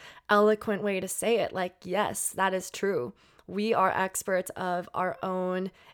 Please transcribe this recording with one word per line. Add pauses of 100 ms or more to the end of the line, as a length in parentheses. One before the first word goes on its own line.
(280)
eloquent
way
to
say
it.
Like,
"Yes,
that
is
true." (340)
We
are
experts
of
our
own (240)